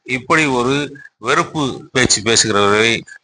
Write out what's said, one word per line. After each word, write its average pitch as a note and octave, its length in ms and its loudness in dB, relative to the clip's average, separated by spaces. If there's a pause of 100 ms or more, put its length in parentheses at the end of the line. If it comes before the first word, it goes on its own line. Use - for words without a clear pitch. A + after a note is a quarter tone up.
இப்படி C3+ 440 0
ஒரு C3+ 540 -2 (180)
வெறுப்பு D3 720 -4
பேச்சு A#2+ 300 0
பேசுகிறவரை, G#2+ 800 2 (240)